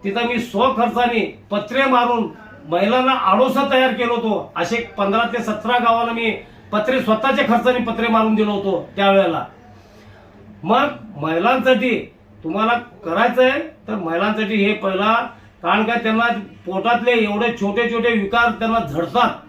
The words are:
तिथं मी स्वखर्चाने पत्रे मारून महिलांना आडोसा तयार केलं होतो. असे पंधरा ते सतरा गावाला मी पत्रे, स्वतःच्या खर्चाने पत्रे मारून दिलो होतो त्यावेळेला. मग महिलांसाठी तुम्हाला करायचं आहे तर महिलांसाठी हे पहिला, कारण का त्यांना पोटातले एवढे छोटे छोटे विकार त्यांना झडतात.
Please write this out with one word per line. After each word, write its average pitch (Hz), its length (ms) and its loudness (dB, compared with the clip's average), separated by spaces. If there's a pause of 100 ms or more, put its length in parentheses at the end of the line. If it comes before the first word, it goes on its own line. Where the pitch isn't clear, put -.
तिथं 214 240 -2
मी 240 120 -2
स्वखर्चाने 233 1120 0
पत्रे 233 340 -2
मारून 240 420 2 (380)
महिलांना 214 460 2
आडोसा 247 600 2
तयार 254 220 4
केलं 233 200 -2
होतो. 220 420 -2
असे 170 200 -2 (220)
पंधरा 202 260 0 (100)
ते 233 100 -4
सतरा 220 340 -2
गावाला 233 340 2
मी 226 200 -2 (400)
पत्रे, 240 300 0
स्वतःच्या 269 440 0
खर्चाने 247 340 2
पत्रे 226 280 -2
मारून 220 280 2
दिलो 208 160 2
होतो 196 440 -2
त्यावेळेला. 196 500 2 (1160)
मग 240 240 2 (300)
महिलांसाठी 233 800 2 (460)
तुम्हाला 214 300 0 (320)
करायचं 214 380 2
आहे 269 160 2 (280)
तर 214 80 -6
महिलांसाठी 202 600 -2
हे 202 180 2
पहिला, 196 400 -2 (500)
कारण 196 200 2
का 233 120 0
त्यांना 226 320 0 (380)
पोटातले 226 460 0
एवढे 220 400 0 (100)
छोटे 214 300 -2
छोटे 233 200 0
विकार 226 400 0
त्यांना 226 280 -2
झडतात. 165 500 0 (200)